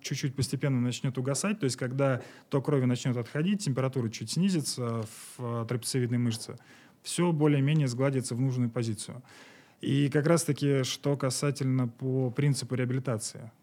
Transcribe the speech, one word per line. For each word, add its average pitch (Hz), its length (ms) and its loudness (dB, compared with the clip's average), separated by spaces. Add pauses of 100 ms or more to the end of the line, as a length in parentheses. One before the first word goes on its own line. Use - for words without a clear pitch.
чуть-чуть 139 340 -4
постепенно 135 460 0
начнет 123 380 -2
угасать, 139 420 -2
то - 40 2
есть 123 120 0
когда 131 460 0 (260)
ток 139 160 0
крови 139 220 4
начнет 123 320 0
отходить, 170 460 0
температура 131 440 0
чуть 110 220 -8
снизится 131 720 0
в, 117 600 -6
э, 113 60 -4
трапециевидной 123 500 0
мышце, 117 380 -2 (460)
все 175 300 0
более-менее 147 560 4
сгладится 131 460 0
в 117 60 -2
нужную 127 300 2
позицию. 117 520 -4 (600)
И 143 260 2
как 143 180 2
раз-таки, 143 580 4
что 143 340 -2
касательно 131 680 0
по 131 440 -2
принципу 135 460 0
реабилитации. 123 760 -4 (120)